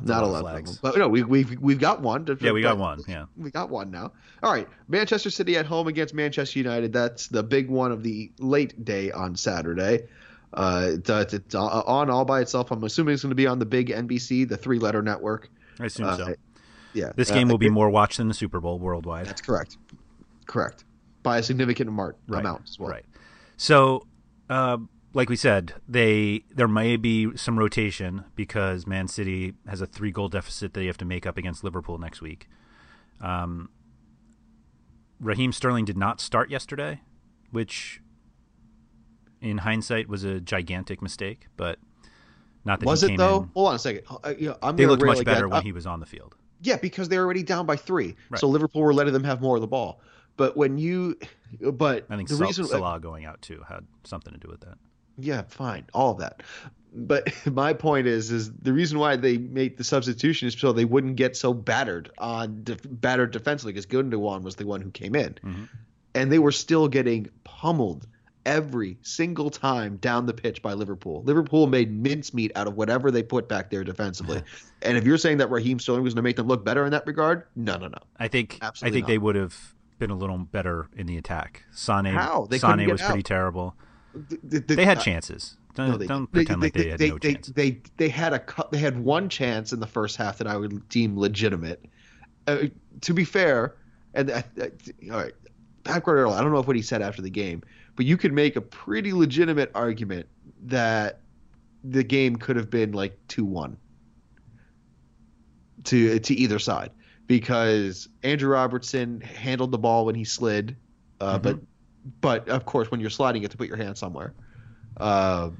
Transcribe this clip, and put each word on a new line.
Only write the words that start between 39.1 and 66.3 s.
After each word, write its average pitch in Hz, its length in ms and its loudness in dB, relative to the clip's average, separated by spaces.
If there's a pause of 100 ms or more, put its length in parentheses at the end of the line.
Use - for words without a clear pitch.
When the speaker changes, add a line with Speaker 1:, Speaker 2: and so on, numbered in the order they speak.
Speaker 1:
in 107 180 -4
hindsight 110 480 -2
was 101 160 -6
a 95 160 -4
gigantic 90 640 -6
mistake, 98 460 -10 (100)
but 87 220 -6 (840)
not 98 140 2
that - 60 -4
Speaker 2:
Was 147 160 4
Speaker 1:
he 196 60 6
Speaker 2:
it, - 20 2
Speaker 1:
came 98 80 0
Speaker 2:
though? 190 260 4
Speaker 1:
in. 180 100 -12
Speaker 2:
Hold 190 160 4
on 131 60 2
a 113 40 -4
second. 107 240 -6 (200)
Uh, 147 140 -6
you 151 120 -4
know, 123 120 -8
I'm 147 140 -2
Speaker 1:
They 139 80 6
Speaker 2:
gonna 139 100 8
Speaker 1:
looked 131 100 6
Speaker 2:
rail 123 120 6
Speaker 1:
much 123 100 2
better 110 200 4
Speaker 2:
again. 98 60 -2
Speaker 1:
when - 80 2
Speaker 2:
Uh, 92 40 2
Speaker 1:
he 101 80 -6
was 85 160 -10
on 85 120 -8
the 80 60 -12
field. - 300 -20 (260)
Speaker 2:
yeah, 214 160 2
because 185 320 -4
they 185 80 2
were 185 80 2
already 180 180 -2
down 175 220 -2
by 151 100 2
three, 143 400 -2 (140)
Speaker 1:
Right. 117 100 -6
Speaker 2:
so 143 80 4
Liverpool 151 340 2
were 151 120 8
letting 143 200 4
them 135 100 2
have 131 180 -2
more 131 140 4
of 113 60 2
the 110 60 -2
ball. 113 340 -4 (360)
But 131 200 4
when 139 200 2
you, 175 400 -2 (440)
but 135 480 0
Speaker 1:
I 107 80 -8
think 98 120 -8
Speaker 2:
the 147 60 -2
Speaker 1:
Sal-, 170 120 2
Speaker 2:
reason, 185 180 -4
uh, - 40 -2
Speaker 1:
Salah 87 300 -2
going 80 260 -12
out 78 160 -16
too - 260 -16
had 90 180 -14 (180)
something - 300 -14
to - 60 -18
do - 100 -18
with - 120 -18
that. - 160 -20 (420)
Speaker 2:
Yeah, 131 280 -4
fine, 120 460 -8
all 123 180 2
of 95 80 -4
that. - 220 -10 (520)
But 135 440 0
<laughs> 147 140 -2
my 139 220 2
point 147 340 2
is, 113 240 0
is 110 220 -2
the 131 200 0
reason 151 260 2
why 147 180 4
they 120 200 2
made 127 400 -2
the 120 60 -6
substitution 127 640 0
is 117 80 -2
so 131 180 4
they 117 120 4
wouldn't 131 300 2
get 127 220 2
so 127 160 2
battered 110 640 -2
on 113 460 -6
def-, 107 220 -8
battered 127 460 0
defensively, 117 420 -4
'cause 98 120 -8
Gundogan 104 560 -2
was 92 140 -10
the 104 100 -8
one 101 160 -6
who 98 100 -12
came 101 240 -6
in, 120 180 -2 (100)
Speaker 1:
Mm-hmm. 98 200 -10 (520)
Speaker 2:
and 131 160 2